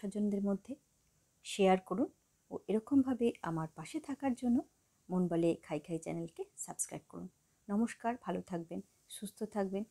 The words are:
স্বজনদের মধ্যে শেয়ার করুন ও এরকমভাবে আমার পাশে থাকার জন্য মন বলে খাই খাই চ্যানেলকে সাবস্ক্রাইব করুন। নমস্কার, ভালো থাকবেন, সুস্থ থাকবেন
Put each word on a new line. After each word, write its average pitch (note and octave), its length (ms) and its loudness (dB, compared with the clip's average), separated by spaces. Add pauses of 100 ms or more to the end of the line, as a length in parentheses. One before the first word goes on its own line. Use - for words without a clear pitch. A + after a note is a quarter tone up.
স্বজনদের G3+ 480 -2
মধ্যে G3 240 -2 (720)
শেয়ার F#3+ 340 6 (100)
করুন A3+ 200 0 (420)
ও - 40 -8 (160)
এরকমভাবে A#3+ 560 4 (240)
আমার D#3+ 180 -2 (100)
পাশে D#3 200 -8 (100)
থাকার C#4 320 -2
জন্য B3 180 4 (500)
মন F3+ 140 2 (100)
বলে E3+ 180 4 (160)
খাই D#3 200 -4
খাই E3 180 -4
চ্যানেলকে E3 380 -6 (220)
সাবস্ক্রাইব - 480 -8
করুন। F3 160 -10 (400)
নমস্কার, A3+ 440 -2 (140)
ভালো F3+ 140 -2 (100)
থাকবেন, E3+ 300 -6 (360)
সুস্থ - 220 -12 (160)
থাকবেন G3 360 -2